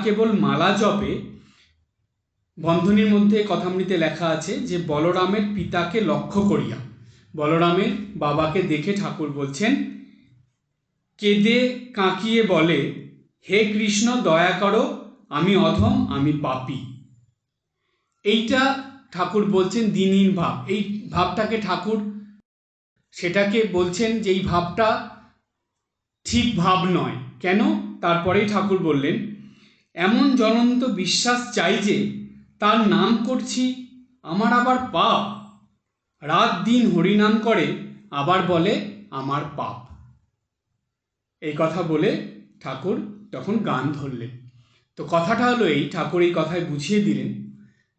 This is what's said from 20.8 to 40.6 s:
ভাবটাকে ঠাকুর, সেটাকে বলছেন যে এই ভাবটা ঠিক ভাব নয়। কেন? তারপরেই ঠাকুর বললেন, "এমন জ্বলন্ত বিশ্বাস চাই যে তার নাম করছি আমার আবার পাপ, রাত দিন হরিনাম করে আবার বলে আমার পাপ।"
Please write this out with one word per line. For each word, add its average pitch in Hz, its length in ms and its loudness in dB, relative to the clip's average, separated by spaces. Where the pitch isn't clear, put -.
ভাবটাকে 208 500 -2
ঠাকুর, 208 600 -4
সেটাকে 202 600 0
বলছেন 190 480 0
যে 190 120 -2
এই 185 80 2
ভাবটা 214 720 0
ঠিক 233 300 0
ভাব 175 300 2
নয়। 147 300 0
কেন? 190 200 2
তারপরেই 180 500 0
ঠাকুর 190 360 0
বললেন, 151 520 0
"এমন 240 420 2
জ্বলন্ত 240 480 4
বিশ্বাস 233 720 -2
চাই 196 220 2
যে 151 500 -2
তার 214 280 4
নাম 190 380 2
করছি 254 600 -4
আমার 214 300 0
আবার 247 240 2
পাপ, - 720 -2
রাত 180 420 0
দিন 233 260 4
হরিনাম 208 460 4
করে 165 400 0
আবার 170 360 0
বলে 180 440 0
আমার 139 300 -4
পাপ।" 110 360 -10